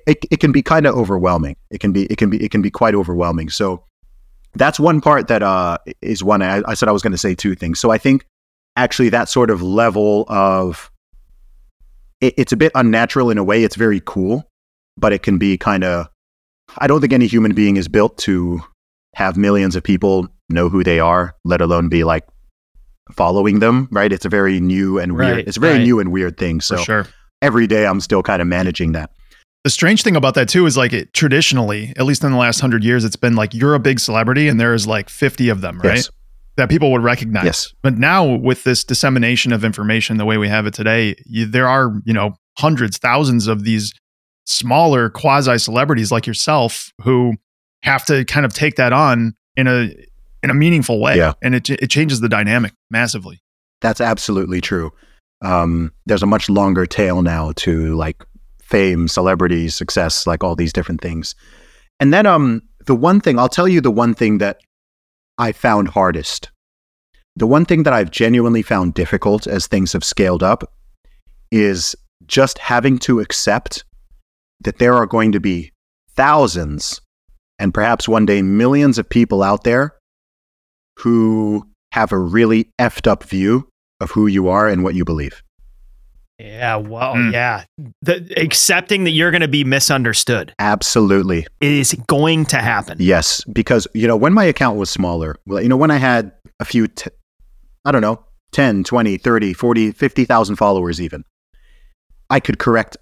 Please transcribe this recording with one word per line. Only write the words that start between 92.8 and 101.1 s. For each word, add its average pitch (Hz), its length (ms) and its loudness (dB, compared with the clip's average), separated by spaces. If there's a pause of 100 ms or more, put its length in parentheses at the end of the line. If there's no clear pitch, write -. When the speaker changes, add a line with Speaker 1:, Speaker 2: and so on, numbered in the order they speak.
Speaker 1:
Yes, 90 460 2
because, 113 480 0
you 110 140 0
know, 117 80 2
when 139 180 2
my 208 120 4
account 123 340 0
was 95 100 -4
smaller, 85 460 -4 (100)
well, 98 160 -4
you 120 80 0
know, 131 80 2
when 151 140 2
I 147 60 0
had 123 340 0 (280)
a 110 60 -8
few 113 220 0
t-, - 240 -14 (720)
I 143 60 0
don't 131 100 2
know, 107 220 -4 (280)
ten, 113 320 0
twenty, 110 340 0
thirty, 104 360 0
forty, 113 380 0
fifty 131 340 0
thousand 113 320 0
followers 90 440 0
even, 78 220 -10 (1080)